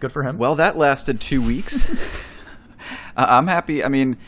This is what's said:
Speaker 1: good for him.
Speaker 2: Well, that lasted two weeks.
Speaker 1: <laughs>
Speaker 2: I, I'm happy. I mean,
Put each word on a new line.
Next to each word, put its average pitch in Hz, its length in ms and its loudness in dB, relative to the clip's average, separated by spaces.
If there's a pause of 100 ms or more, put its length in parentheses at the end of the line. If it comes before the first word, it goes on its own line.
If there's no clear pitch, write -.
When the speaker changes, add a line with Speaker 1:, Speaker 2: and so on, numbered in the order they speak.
Speaker 1:
good 131 120 -8
for 143 120 -4
him. 131 120 -6
Speaker 2:
Well, 127 200 0
that 160 200 2
lasted 139 440 0
two 135 200 -2
weeks. 120 500 2
Speaker 1:
<laughs> - 1300 -8
Speaker 2:
I, 123 220 4
I'm 151 80 2
happy. 170 380 -2
I - 40 -2
mean, 135 280 0 (120)